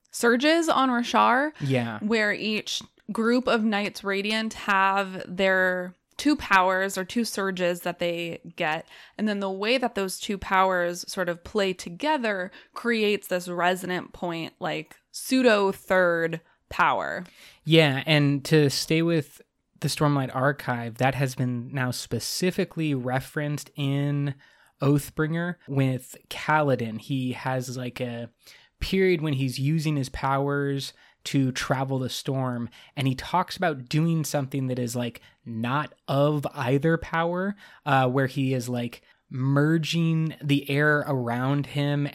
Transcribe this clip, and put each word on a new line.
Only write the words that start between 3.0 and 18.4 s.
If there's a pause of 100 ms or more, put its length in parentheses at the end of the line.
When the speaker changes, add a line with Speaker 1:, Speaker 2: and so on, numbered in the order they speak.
Speaker 1:
group
of
Knights
Radiant
have
their (220)
two
powers
or
two
surges
that
they (160)
get. (280)
And
then
the
way
that
those
two
powers
sort
of
play
together (240)
creates
this
resonant
point,
like, (160)
pseudo
third (300)
power. (400)
Speaker 2:
Yeah,
and